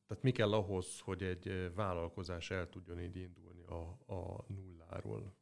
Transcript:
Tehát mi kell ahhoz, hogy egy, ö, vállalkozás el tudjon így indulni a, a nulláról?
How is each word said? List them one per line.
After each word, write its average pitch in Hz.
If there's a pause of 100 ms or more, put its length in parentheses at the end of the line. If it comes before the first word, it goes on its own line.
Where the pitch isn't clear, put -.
Tehát -
mi 131
kell 107
ahhoz, 98
hogy 95
egy, 90
ö, 92
vállalkozás 87
el 90
tudjon 87
így 87
indulni 90
a, 87
a 90
nulláról? 92